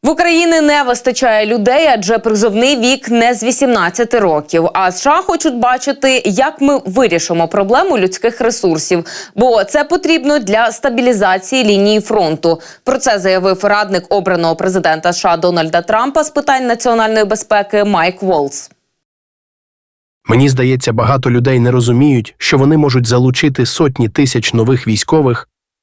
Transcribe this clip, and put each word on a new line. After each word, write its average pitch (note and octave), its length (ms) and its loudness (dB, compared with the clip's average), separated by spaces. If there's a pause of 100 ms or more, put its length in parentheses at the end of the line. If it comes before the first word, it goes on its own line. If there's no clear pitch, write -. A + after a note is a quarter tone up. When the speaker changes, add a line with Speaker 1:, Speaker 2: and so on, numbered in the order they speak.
Speaker 1:
В B3+ 60 0
Україні E4 520 2
не D4 220 2
вистачає A#3+ 640 0
людей, A#3+ 400 0
адже A3+ 320 0
призовний A3 580 0
вік B3 320 -2
не A#3 260 2
з G#3+ 80 -6
вісімнадцяти A#3 760 0
років. E3 540 0
А F#3 160 0
С F#3 140 -6
Ш C#4 80 2
А E4+ 120 2
хочуть E4 320 -2
бачити, C4 720 0
як C4 360 -2
ми C#4 240 2
вирішимо E3+ 640 0
проблему A#3+ 500 0
людських F#3+ 420 -2
ресурсів, F3 680 -2 (280)
бо A3+ 300 2
це D4 200 -2
потрібно D4+ 540 0
для A3 340 0
стабілізації A#3 920 0
лінії G#3 360 2
фронту. E3 600 0 (240)
Про C4 140 -2
це A3 200 0
заявив F#3 460 0
радник G3+ 440 0
обраного F3 480 0
президента F3 520 -2
С F3 100 -2
Ш G3 100 -2
А E3+ 80 2
Дональда E3+ 460 0
Трампа B3+ 420 0
з D4 60 -6
питань C4+ 360 -2
національної A3+ 580 0
безпеки G#3 600 0
Майк F#3 380 -2
Волц. D#3 480 -2 (1600)
Speaker 2:
Мені B2+ 200 4
здається, B2+ 440 0
багато B2 380 0
людей B2 300 2
не A#2+ 100 2
розуміють, B2 680 2
що - 200 0
вони C#3+ 180 4
можуть C3 300 2
залучити B2+ 600 0
сотні C3 420 -2
тисяч C3 460 -2
нових A#2+ 320 0
військових. B2 640 0 (340)